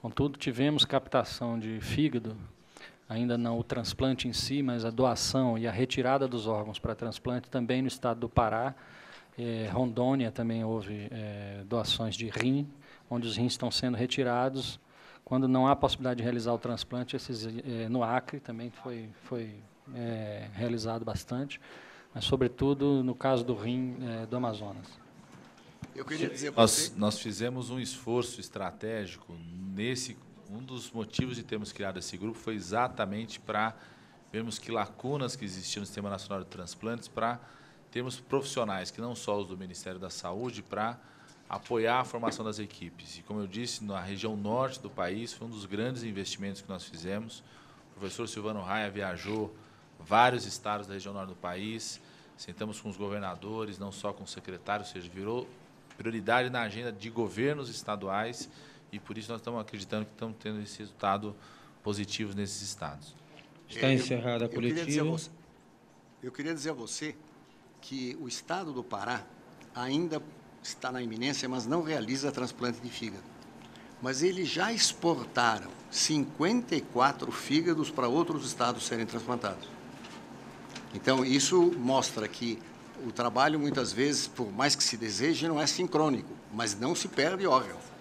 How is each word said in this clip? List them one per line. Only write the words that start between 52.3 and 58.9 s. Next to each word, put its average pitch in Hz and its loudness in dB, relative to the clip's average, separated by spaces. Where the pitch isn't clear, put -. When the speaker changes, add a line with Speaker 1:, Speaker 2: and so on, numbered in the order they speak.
Speaker 3:
sentamos 107 -8
com 110 -8
os 95 -8
governadores, 101 -4
não 98 -6
só 101 -4
com 98 -10
o - -12
secretário, 95 -4
ou - -12
seja, 87 -10
virou 107 -4
prioridade 113 2
na 120 0
agenda 113 -4
de 107 -10
governos 117 0
estaduais 104 -4